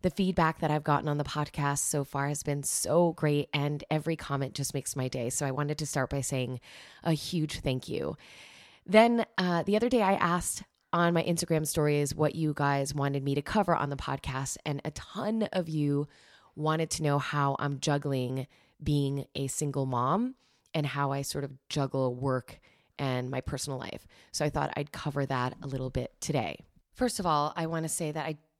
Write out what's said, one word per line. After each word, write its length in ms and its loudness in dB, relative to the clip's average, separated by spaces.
The 80 2
feedback 500 2
that 120 2
I've 140 2
gotten 240 2
on 80 0
the 80 0
podcast 540 -2
so 260 0
far 240 -2
has 120 -4
been 220 -2
so 500 4
great, 400 2
and 380 0
every 240 0
comment 380 -4
just 200 -4
makes 220 -4
my 140 -2
day. 200 -2
So 160 -2
I 60 0
wanted 280 -2
to 60 -4
start 240 -2
by 120 -2
saying 400 -4
a 80 2
huge 480 -2
thank 300 -2
you. 260 -2
Then, 400 6
uh, 260 2
the 120 2
other 140 2
day 120 4
I 120 4
asked 500 0
on 200 4
my 80 4
Instagram 460 0
stories 480 2
what 180 2
you 220 0
guys 400 0
wanted 280 0
me 120 2
to 60 0
cover 340 2
on 140 0
the 80 -4
podcast, 580 -4
and 200 -2
a 60 -2
ton 600 -4
of 160 0
you 400 2
wanted 360 0
to 120 -4
know 160 4
how 400 0
I'm 220 -2
juggling 680 0
being 440 0
a 120 -2
single 380 -2
mom 500 0
and 120 0
how 260 0
I 120 -2
sort 200 -4
of 80 -8
juggle 480 0
work 460 -2
and 320 -2
my 120 -2
personal 360 -6
life. 300 -10
So 140 -2
I 40 2
thought 280 0
I'd 160 -4
cover 320 -2
that 360 -2
a 60 -10
little 220 -4
bit 320 -4
today. 420 -2
First 260 -2
of 60 -4
all, 320 4
I 80 -2
wanna 240 -2
say 240 -4
that 120 -6
I 120 -6